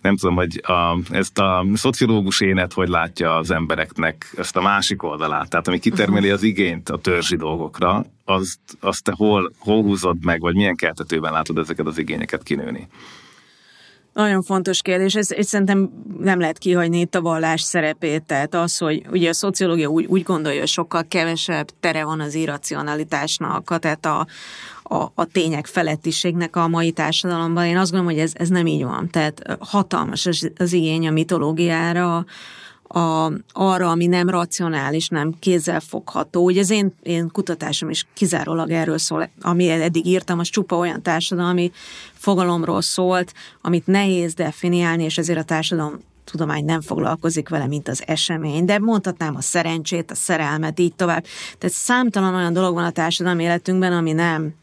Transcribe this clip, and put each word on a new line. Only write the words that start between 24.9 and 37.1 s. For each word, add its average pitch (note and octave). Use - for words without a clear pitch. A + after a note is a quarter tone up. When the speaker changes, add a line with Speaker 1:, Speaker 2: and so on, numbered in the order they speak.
Speaker 2:
a E3+
tények D#3+
felettiségnek E3
a E3+
mai E3
társadalomban. E3
Én E3+
azt F#3
gondolom, F3
hogy D3+
ez, D#3+
ez E3+
nem F3
így D3+
van. B2
Tehát, D#3
ö, -
hatalmas -
az, D#3+
az F3
igény D#3+
a D#3
mitológiára, E3+
a, D#3+
arra, F#3
ami E3+
nem F3
racionális, E3
nem D#3+
kézzelfogható. F3
Ugye F3+
az F#3+
én, G3+
én E3+